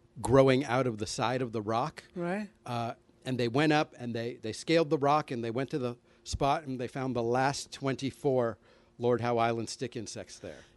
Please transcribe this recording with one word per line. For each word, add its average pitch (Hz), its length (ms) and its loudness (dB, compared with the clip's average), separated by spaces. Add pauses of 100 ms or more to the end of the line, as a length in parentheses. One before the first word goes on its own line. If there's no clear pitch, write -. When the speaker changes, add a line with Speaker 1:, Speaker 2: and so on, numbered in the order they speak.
(200)
Speaker 1:
growing 135 440 6
out 127 220 2
of 110 120 -4
the 107 80 -4
side 123 360 -2
of 117 100 -6
the 110 100 -4
rock. 113 420 -2 (100)
Speaker 2:
Right. 185 340 -6 (180)
Speaker 1:
Uh, 117 260 -4 (320)
and 127 140 -4
they 120 100 2
went 151 240 4
up 151 260 2
and 120 160 -8
they, 117 280 -6
they 110 100 -4
scaled 160 380 2
the 156 80 2
rock 143 320 2
and 120 120 -4
they 117 80 -4
went 127 200 -4
to 156 80 -4
the 123 180 -4 (280)
spot 147 400 0
and 131 140 -8
they 120 100 -6
found 131 280 -4
the 120 60 0
last 127 500 0
twenty-four 131 840 -2 (400)
Lord 120 240 2
Howe 120 160 0
Island 113 320 0
stick - 260 -10
insects 104 420 -12
there. 80 180 -14 (200)